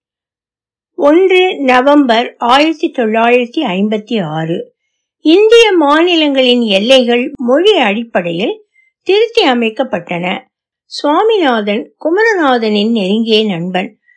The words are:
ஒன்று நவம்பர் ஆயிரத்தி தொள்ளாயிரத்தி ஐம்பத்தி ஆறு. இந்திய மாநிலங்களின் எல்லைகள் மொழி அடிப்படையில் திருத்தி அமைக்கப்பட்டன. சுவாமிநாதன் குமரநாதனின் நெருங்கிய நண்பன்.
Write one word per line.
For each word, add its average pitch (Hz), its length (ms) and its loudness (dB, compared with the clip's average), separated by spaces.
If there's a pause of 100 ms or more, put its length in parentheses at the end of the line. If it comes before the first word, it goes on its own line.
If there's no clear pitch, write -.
(960)
ஒன்று 370 640 2
நவம்பர் 254 800 2
ஆயிரத்தி 311 540 0
தொள்ளாயிரத்தி 233 720 -2
ஐம்பத்தி 214 600 -4
ஆறு. 160 500 -6 (440)
இந்திய 427 540 4
மாநிலங்களின் 294 920 2
எல்லைகள் 240 760 0
மொழி 320 420 2
அடிப்படையில் 220 880 -4 (380)
திருத்தி 427 460 0
அமைக்கப்பட்டன. 220 960 -4 (440)
சுவாமிநாதன் 294 1080 -2
குமரநாதனின் 269 960 0
நெருங்கிய 220 540 0
நண்பன். 185 520 -6 (200)